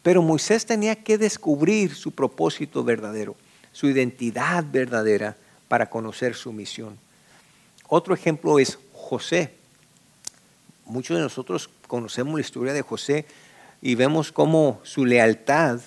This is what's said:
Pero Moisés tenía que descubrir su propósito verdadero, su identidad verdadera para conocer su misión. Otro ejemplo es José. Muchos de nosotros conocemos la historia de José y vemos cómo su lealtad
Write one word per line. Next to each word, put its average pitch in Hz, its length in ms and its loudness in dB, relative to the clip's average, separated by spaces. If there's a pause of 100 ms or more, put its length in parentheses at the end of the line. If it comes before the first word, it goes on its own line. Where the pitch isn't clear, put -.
Pero 180 200 6
Moisés 160 440 2
tenía 214 300 -2
que 214 220 0
descubrir 190 760 0
su - 180 -10
propósito 143 720 -4
verdadero, 107 520 -4 (420)
su 143 100 0
identidad 131 840 -2
verdadera 110 680 0 (300)
para 117 200 0
conocer 113 460 -6
su - 180 -14
misión. 107 460 -14 (920)
Otro 170 280 2
ejemplo 156 420 0
es - 220 2 (120)
José. - 640 -4 (1300)
Muchos 127 300 -6
de 165 40 0
nosotros 120 480 -6 (160)
conocemos 123 480 -6
la 151 80 -2
historia 127 320 -6
de 143 80 -4
José 143 460 -4 (520)
y 127 140 0
vemos 147 380 2
cómo 151 500 4
su - 240 -2
lealtad 120 800 4